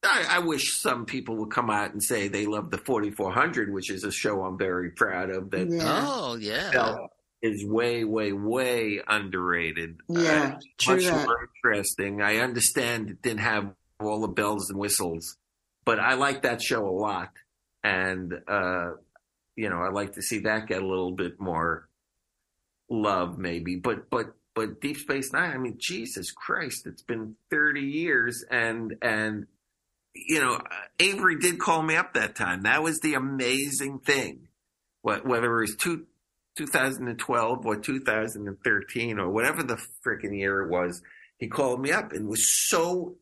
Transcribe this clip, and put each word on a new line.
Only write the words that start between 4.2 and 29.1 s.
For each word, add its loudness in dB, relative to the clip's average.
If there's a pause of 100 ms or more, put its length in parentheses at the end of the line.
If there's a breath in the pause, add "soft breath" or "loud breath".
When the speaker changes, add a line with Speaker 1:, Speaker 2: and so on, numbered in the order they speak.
Speaker 1:
I'm -4
very 0
proud 0
of. -6
That 0
Speaker 2:
Yeah. 2
Speaker 3:
Oh, -4
yeah. -4
Speaker 1:
felt 0 (320)
is 0
way, 2
way, 0
way 0
underrated. 0 (100)
Speaker 2:
Yeah, 2
Speaker 1:
Uh, -14 (200)
Speaker 2:
true 4
Speaker 1:
much 4
Speaker 2:
that. 2
Speaker 1:
more 0 (160)
interesting. 0
I 4
understand 2
it -12
didn't 0
have 0 (260)
all 0
the 0
bells 0
and -6
whistles, -2 (460)
but 4
I 4
like 2
that 2
show 0
a 0
lot. -2 (540)
And, 0 (160)
uh, 0 (680)
you -2
know, -2
I 0
like -4
to -10
see -2
that -2
get -2
a -2
little -2
bit -4
more -2 (1000)
love, 0
maybe. -4
But, -2
but, -2 (220)
but -4
Deep -4
Space -4
Nine, 0
I -6
mean, -4
Jesus -6
Christ, -4
it's -16
been -6 (160)
thirty 2
years, 0
and, 0
and 0 (680)